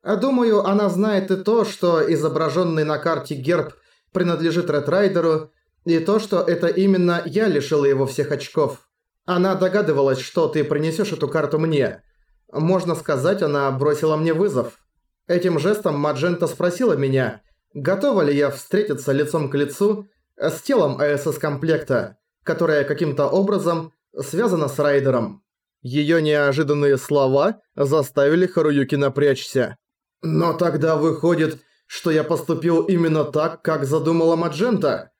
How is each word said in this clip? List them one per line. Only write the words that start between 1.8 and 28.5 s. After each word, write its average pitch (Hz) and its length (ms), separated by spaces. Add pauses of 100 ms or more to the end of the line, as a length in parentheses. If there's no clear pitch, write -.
изображенный 156 720
на 151 120
карте 160 380
герб 151 380 (400)
принадлежит 170 560
Ред 147 180
Райдеру, 165 640 (320)
и 165 160
то, 196 200
что 202 200
это 170 280
именно 180 580
я 208 220
лишила 147 380
его 135 200
всех 135 260
очков. 139 560 (400)
Она 180 280
догадывалась, 160 640
что 156 280
ты 156 160
принесешь 156 500
эту 147 140
карту 143 300
мне. 143 460 (480)
Можно 170 420
сказать, 165 480
она 143 300
бросила 147 460
мне 160 160
вызов. 151 460 (480)
Этим 175 300
жестом 180 400
Маджента 151 480
спросила 175 480
меня, 131 480 (320)
готова 196 480
ли 143 140
я 143 160
встретиться 147 600
лицом 147 380
к 143 60
лицу 202 520 (300)
с 160 240
телом 156 380
А 147 60
С 143 200
С 156 140
комплекта, 143 800 (260)
которое 160 400
каким-то 147 440
образом 170 680 (260)
связано 165 480
с 127 100
Райдером». 135 640 (400)
Ее 147 380
неожиданные 147 800
слова 139 640 (140)
заставили 143 680
Харуюки 151 500